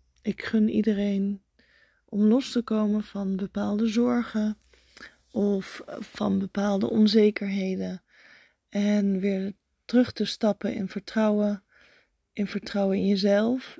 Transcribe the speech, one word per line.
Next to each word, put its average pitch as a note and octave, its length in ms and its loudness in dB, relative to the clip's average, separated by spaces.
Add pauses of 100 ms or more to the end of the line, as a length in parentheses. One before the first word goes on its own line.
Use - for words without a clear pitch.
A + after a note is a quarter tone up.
(220)
ik - 200 -6
gun A3 260 2
iedereen G3+ 760 0 (640)
om G3+ 160 -4
los A3 320 4
te A#3+ 100 0
komen G#3+ 400 0
van G3 340 -4
bepaalde G#3 500 -2
zorgen A3+ 720 0 (720)
of G3+ 560 -2
van G3+ 520 -4
bepaalde G3+ 520 -2
onzekerheden. G3 1120 2 (680)
En G3+ 520 0
weer G3 320 -2 (320)
terug A#3+ 280 2
te G#3+ 120 -2
stappen G3+ 500 -2
in F#3+ 140 -6
vertrouwen, G#3 760 0 (680)
in G3+ 140 -2
vertrouwen G3 500 -2
in F#3+ 100 0
jezelf, G#3 720 2